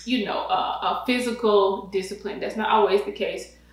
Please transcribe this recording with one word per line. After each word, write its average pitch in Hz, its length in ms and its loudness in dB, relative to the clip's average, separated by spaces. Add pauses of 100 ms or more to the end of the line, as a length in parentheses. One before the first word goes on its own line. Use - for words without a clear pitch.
you 233 200 -2
know, - 120 -4
uh, - 440 -2
a - 240 -2
physical 226 840 2
discipline. 190 500 -6
That's - 200 -6
not 214 120 0
always 202 360 4
the 208 80 -8
case. - 400 -6 (200)